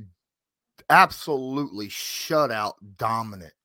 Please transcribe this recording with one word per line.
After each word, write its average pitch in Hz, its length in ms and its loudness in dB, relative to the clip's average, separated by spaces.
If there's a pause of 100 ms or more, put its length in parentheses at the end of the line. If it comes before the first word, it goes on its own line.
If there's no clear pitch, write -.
(880)
absolutely 135 1000 2
shut - 600 -2
out 104 240 -2 (220)
dominant 110 560 -4 (120)